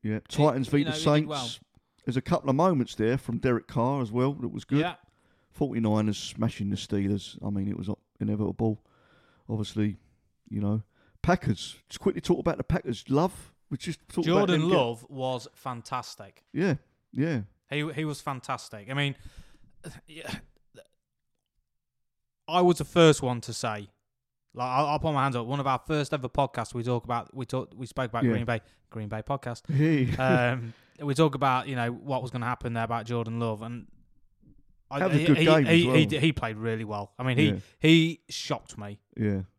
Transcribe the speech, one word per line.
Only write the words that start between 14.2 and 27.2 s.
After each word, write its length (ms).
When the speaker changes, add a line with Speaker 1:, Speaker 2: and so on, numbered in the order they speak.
Speaker 1:
about 220
Speaker 2:
Jordan 140
Speaker 1:
them 80
get- 60
Speaker 2:
Love 320
was 460
fantastic. 880
Speaker 1:
Yeah, 240
yeah. 300
Speaker 2:
He, 240
he 120
was 160
fantastic. 680
I 40
mean, 200
<sighs> 240
yeah, 200
I 140
was 160
the 60
first 380
one 200
to 100
say, 360
like, 120
I'll, 200
I'll 120
put 140
my 100
hands 140
up. 100
One 140
of 60
our 200
first 260
ever 160
podcasts, 460
we 80
talk 220
about, 300